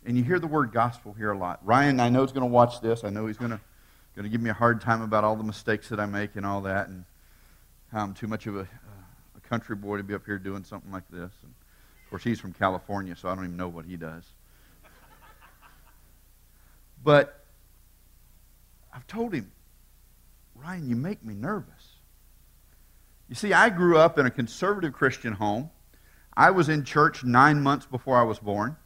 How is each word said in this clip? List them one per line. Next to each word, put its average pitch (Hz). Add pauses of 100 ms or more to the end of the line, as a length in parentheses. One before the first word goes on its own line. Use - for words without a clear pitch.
And 120
you 123
hear 175
the 160
word 143
gospel 117
here 107
a 98
lot. 90
Ryan, 131
I 120
know, 127
is 131
gonna 127
watch 120
this. 113
I 101
know 107
he's 107
gonna, 117 (560)
gonna 104
give 113
me 117
a 107
hard 117
time 113
about 110
all 110
the 107
mistakes 107
that 104
I 104
make 101
and 101
all 101
that, 98
and 90 (880)
how 110
I'm 101
too 107
much 110
of 101
a, 95 (680)
a 110
country 117
boy 101
to 101
be 101
up 92
here 101
doing 98
something 98
like 95
this. 90 (120)
And - (480)
of -
course, 95
he's 117
from 92
California, 95
so 92
I 92
don't 92
even 87
know 90
what 85
he 87
does. 82 (2750)
But 147 (1500)
I've 127
told 226
him, 120 (1040)
"Ryan, 156
you 117
make 165
me 110
nervous." 143 (1400)
You 120
see, 208
I 202
grew 175
up 160
in 135
a 120
conservative 175
Christian 127
home. 107 (680)
I 160
was 180
in 151
church 151
nine 135
months 139
before 127
I 120
was 110
born. 104